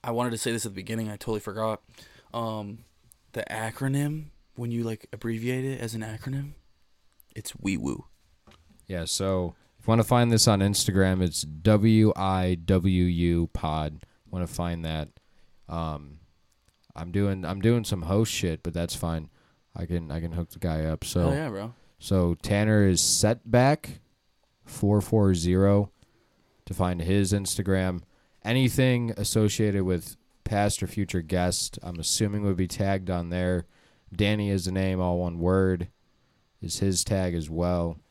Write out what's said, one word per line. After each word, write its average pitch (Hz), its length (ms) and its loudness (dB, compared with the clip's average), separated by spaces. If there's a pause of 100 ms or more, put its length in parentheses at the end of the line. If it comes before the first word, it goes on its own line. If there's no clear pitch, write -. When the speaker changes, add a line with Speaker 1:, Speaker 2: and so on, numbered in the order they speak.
Speaker 1:
I 120 80 -6
wanted 120 200 -2
to 113 60 -6
say 117 140 -4
this 113 140 -4
at 104 60 -8
the 95 40 -16
beginning. 110 340 -6
I 104 40 -10
totally 107 260 -6
forgot. 110 420 -6 (520)
Um, 110 460 -8 (540)
the 113 160 -8
acronym, 139 760 -4 (280)
when 120 160 -8
you, 117 120 -4
like, 113 300 -8
abbreviate 117 520 -4
it 135 140 -6
as 113 140 -8
an 113 80 -6
acronym, 135 520 -8 (840)
it's - 200 -12
wee 98 220 -2
woo. - 280 -4 (840)
Speaker 2:
Yeah, 85 180 -6
so 92 500 -2 (240)
if - 80 -6
you 113 40 4
wanna 113 120 6
find 120 280 4
this 110 180 6
on 101 100 4
Instagram, 95 640 2
it's 87 220 0
W 107 720 4
I 92 400 0 (100)
W 92 400 4
U 85 480 2
Pod. 78 500 -4 (260)
Wanna 90 180 -6
find 85 360 -6
that? 78 260 -4 (600)
Um, 78 500 -8 (760)
I'm 85 160 -10
doing, 98 340 0
I'm 95 160 -4
doing 113 240 2
some 92 180 -4
host 101 300 0
shit, 82 300 -4
but 82 100 -8
that's 85 220 -4
fine. 82 340 -4 (440)
I 85 120 -8
can, 82 260 -4
I 80 80 -6
can 82 140 -6
hook 85 160 -4
the - 100 -20
guy 78 240 -2
up. 80 220 -4
So, 85 240 2
Speaker 1:
Oh, - 20 2
yeah, 156 160 -2
bro. 107 260 -8 (260)
Speaker 2:
so 87 420 2
Tanner 104 440 4
is 90 160 4
Setback 123 1000 2 (640)
four 101 340 2
four 98 340 4
zero 98 580 4 (720)
to 95 80 -10
find 90 280 -2
his 95 300 2
Instagram. 95 680 0 (420)
Anything 123 720 2
associated 104 680 2
with 90 340 -2 (260)
past 104 400 0
or 95 40 -4
future 92 340 -4
guest, 90 600 -2
I'm 87 180 -10
assuming 104 440 -2
would 98 140 0
be 92 100 0
tagged 98 420 -2
on 87 200 -2
there. 90 380 -2 (460)
Danny 101 360 0
is 95 160 0
the 92 80 -2
name, 95 260 0
all 90 200 0
one 85 200 -4
word, 92 480 2 (720)
is 85 180 -8
his 98 260 0
tag 92 300 0
as 78 140 -4
well. 85 480 -2 (140)